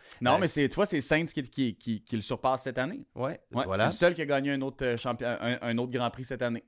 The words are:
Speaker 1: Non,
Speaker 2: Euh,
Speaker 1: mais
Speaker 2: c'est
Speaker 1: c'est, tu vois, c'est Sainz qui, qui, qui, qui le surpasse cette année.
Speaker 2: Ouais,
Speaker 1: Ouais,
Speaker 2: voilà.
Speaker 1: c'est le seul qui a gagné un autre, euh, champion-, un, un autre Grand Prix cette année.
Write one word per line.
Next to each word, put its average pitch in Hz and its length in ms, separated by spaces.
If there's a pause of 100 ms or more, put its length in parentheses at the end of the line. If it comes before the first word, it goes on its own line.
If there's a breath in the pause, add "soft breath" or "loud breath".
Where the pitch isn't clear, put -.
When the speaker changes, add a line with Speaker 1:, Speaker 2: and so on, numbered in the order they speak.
(200 loud breath)
Speaker 1:
Non, 123 140
Speaker 2:
Euh, 160 60
Speaker 1:
mais 185 80
Speaker 2:
c'est 147 160
Speaker 1:
c'est, 135 60
tu - 60
vois, 202 100
c'est 170 140
Sainz 160 320
qui, 151 120
qui, 123 340
qui, 110 260
qui - 140
le 107 40
surpasse 131 420
cette 123 140
année. 160 380
Speaker 2:
Ouais, 120 240 (140)
Speaker 1:
Ouais, 123 100
Speaker 2:
voilà. 98 220
Speaker 1:
c'est 139 40
le - 40
seul 175 220
qui 165 60
a 156 40
gagné 139 260
un 139 100
autre, 131 240
euh, 120 120
champion-, 120 300 (120)
un, 120 220
un 117 160
autre 123 160
Grand 123 160
Prix 127 160
cette 127 160
année. 120 260